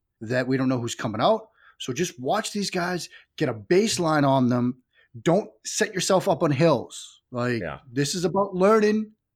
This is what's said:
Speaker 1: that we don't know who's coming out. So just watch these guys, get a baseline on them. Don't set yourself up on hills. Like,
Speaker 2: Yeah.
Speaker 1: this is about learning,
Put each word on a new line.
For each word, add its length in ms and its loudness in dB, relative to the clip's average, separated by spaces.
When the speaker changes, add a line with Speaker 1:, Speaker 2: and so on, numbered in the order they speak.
Speaker 1:
that 260 -4
we 100 0
don't 120 0
know 100 0
who's 140 -6
coming 260 -6
out. 280 2
So 140 -8
just 260 -6
watch 320 -4
these 180 -6
guys, 400 -4
get 120 -2
a 40 -2
baseline 760 2
on 220 4
them. 340 0
Don't 300 2
set 300 -4
yourself 320 2
up 160 0
on 80 2
hills. 680 0
Like, 280 -2
Speaker 2:
Yeah. 200 -8
Speaker 1:
this 220 -2
is 100 -4
about 300 0
learning, 600 2